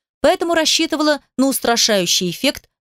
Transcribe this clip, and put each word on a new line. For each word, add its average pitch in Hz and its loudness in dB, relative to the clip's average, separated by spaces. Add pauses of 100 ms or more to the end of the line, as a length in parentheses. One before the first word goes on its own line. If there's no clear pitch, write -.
(200)
поэтому 339 2
рассчитывала 302 0 (160)
на 269 2
устрашающий 208 0
эффект, - -4 (120)